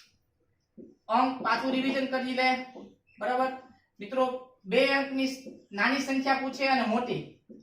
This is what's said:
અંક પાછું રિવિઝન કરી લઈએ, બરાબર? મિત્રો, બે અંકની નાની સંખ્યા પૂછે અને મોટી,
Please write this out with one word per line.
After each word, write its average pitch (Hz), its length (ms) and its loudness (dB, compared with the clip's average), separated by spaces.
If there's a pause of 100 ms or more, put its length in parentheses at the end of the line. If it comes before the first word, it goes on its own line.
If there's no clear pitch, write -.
(1080)
અંક 254 340 2
પાછું 240 300 0
રિવિઝન 262 340 0
કરી 254 280 -4
લઈએ, 254 320 2 (540)
બરાબર? 254 320 0 (480)
મિત્રો, 254 520 -2 (140)
બે 254 220 4
અંકની 269 400 0 (440)
નાની 240 280 2
સંખ્યા 269 420 2
પૂછે 269 260 -2
અને 254 140 4
મોટી, 220 580 -2 (240)